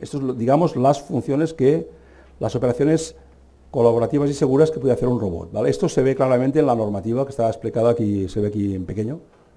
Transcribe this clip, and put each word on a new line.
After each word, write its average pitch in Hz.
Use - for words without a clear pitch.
Esto -
es, 139
lo, 127
digamos, 135
las 135
funciones 147
que, 151
las 113
operaciones 147
colaborativas 120
y -
seguras 139
que 156
puede 127
hacer 123
un 123
robot, 87
¿vale? 113
Esto 160
se 147
ve 131
claramente 131
en 151
la 127
normativa 110
que 139
está 113
explicada 113
aquí, 101
se 107
ve 104
aquí 101
en 92
pequeño, 110